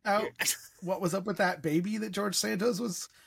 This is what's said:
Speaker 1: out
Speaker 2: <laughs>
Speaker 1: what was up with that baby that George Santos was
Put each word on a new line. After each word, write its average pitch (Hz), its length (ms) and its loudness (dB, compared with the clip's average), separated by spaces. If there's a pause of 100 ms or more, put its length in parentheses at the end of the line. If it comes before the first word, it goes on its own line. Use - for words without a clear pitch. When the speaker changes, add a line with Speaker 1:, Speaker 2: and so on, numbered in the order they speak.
Speaker 1:
out 214 240 2 (380)
Speaker 2:
<laughs> - 140 -20
Speaker 1:
what 185 200 -2
was 180 140 2
up 190 100 -2
with 202 120 -2
that 180 260 2
baby 180 340 2
that 214 140 -4
George 196 240 0
Santos 214 440 2
was 214 300 -4 (180)